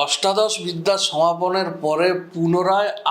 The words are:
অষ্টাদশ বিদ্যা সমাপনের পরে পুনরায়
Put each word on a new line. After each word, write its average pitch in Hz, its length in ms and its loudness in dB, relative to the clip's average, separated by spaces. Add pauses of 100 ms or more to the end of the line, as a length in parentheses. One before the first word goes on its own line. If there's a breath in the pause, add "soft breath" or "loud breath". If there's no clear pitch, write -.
অষ্টাদশ 202 500 0 (100)
বিদ্যা 175 320 -2 (120)
সমাপনের 170 640 0 (120)
পরে 156 260 2 (240)
পুনরায় 180 600 2 (200)